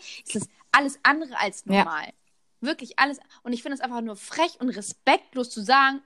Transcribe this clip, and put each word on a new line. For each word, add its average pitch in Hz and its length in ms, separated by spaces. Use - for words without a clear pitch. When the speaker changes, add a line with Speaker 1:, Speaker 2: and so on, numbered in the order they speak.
Speaker 1:
ist - 120
das 208 140
alles 277 320
andere 285 360
als - 280
Speaker 2:
Ja. 196 160
Speaker 1:
normal. 156 300
Wirklich 277 360
alles. 285 220
Und 247 100
ich 233 80
finde 285 140
es - 60
einfach 240 200
nur 220 140
frech - 440
und 247 100
respektlos 240 800
zu 220 120
sagen, 269 440